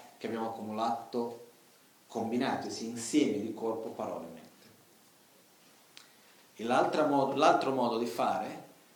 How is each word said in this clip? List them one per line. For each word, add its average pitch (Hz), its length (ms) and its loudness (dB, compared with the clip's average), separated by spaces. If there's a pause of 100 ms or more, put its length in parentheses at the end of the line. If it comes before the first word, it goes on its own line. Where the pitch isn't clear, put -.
(180)
che 113 100 -8
abbiamo 113 200 -2
accumulato 117 1000 -4 (600)
combinate, 113 640 0
sì, 113 180 -6
insieme 120 520 2
di 101 140 -4
corpo, 113 360 -4
parole 87 360 -6
e 80 80 -14
mente. - 340 -20 (1900)
E 107 80 -8
l'altra 147 420 4
mo-, 139 280 2
l'altro 147 360 6
modo 120 260 0
di 120 80 0
fare - 580 -2 (320)